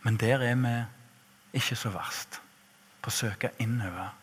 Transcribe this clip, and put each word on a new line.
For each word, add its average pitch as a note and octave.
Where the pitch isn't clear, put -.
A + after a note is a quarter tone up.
Men A2
der B2+
er B2
vi B2+
ikke -
så A#2
verst -
på A#2+
å -
søke G#2+
innover. G2+